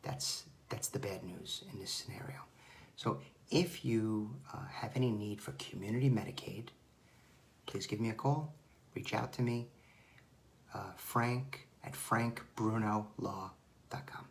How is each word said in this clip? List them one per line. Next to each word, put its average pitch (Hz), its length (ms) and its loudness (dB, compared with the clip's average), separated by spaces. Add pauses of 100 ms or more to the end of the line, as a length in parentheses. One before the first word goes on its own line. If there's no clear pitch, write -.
That's, - 400 -2 (260)
that's - 200 -2
the - 100 -2
bad 95 240 -2
news - 400 -6 (100)
in 101 60 -8
this 92 100 -6
scenario. - 520 -6 (540)
So - 260 0 (280)
if - 340 4
you, 110 520 2 (180)
uh, - 60 -6 (120)
have - 220 -4
any 127 160 6
need 104 320 0
for - 120 -6
Community 117 580 2
Medicaid, - 560 -2 (1000)
please - 220 -4
give 107 120 -2
me 113 100 4
a 110 40 0
call, 147 400 2 (400)
reach - 220 -2
out 117 180 2
to - 80 0
me, 120 260 4 (1080)
uh, 101 200 -6
frank 123 720 0 (160)
at - 120 -10
frank 117 480 0 (120)
bruno 107 520 2 (100)
law - 320 -4 (400)
dot - 160 -6
com. - 260 -12